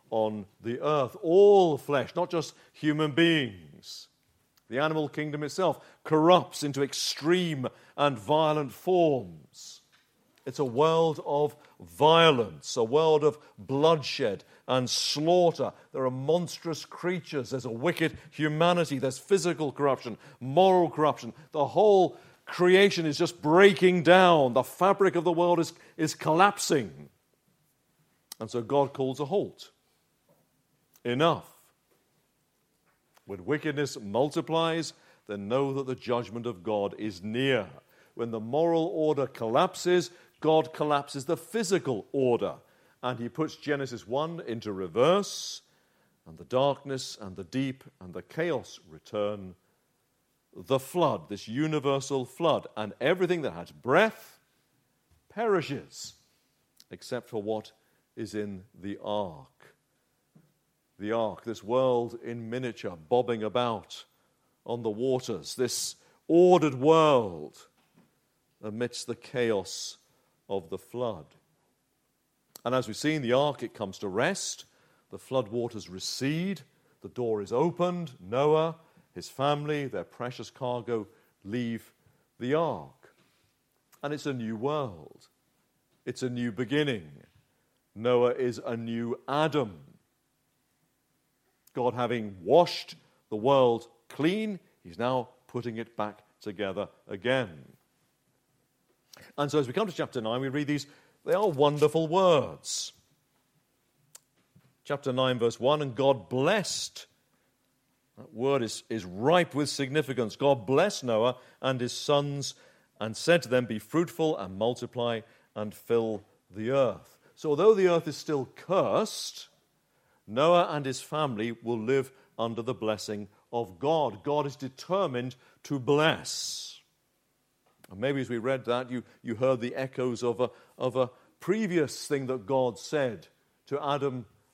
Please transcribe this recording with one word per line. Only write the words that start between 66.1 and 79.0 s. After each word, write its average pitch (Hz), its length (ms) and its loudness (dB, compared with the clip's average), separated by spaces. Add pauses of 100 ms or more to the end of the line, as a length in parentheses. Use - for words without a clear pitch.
ordered 170 480 6
world 127 920 4 (920)
amidst 113 460 -8
the 120 80 -6
chaos - 840 -4 (500)
of 95 200 -6
the 95 100 -8
flood. 113 480 -8 (1400)
And 120 100 -2
as 127 140 -2
we've 107 80 -10
seen, 151 260 -2
the 117 120 0
ark, 143 280 0
it 113 100 -10
comes 98 260 -10
to 104 100 -8
rest. 131 560 -4 (460)
The 98 80 -14
flood 127 300 -4
waters 113 400 -6
recede. 156 760 -6 (400)
The 101 60 -16
door 113 320 -4
is 101 120 -6
opened. 170 640 -2
Noah, 151 580 0 (380)